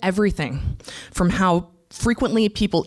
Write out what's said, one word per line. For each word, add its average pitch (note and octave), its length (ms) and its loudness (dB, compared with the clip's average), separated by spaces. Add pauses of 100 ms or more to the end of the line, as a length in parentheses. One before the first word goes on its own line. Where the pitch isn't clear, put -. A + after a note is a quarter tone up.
everything F3+ 760 -2 (340)
from F3 160 2
how F3 400 2 (220)
frequently A3+ 580 0
people G3+ 380 0